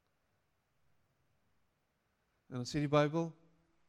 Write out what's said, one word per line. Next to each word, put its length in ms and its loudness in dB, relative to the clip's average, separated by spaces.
En 100 -6
dan 80 -6
sê 160 -2
die 80 0
Bybel, 380 2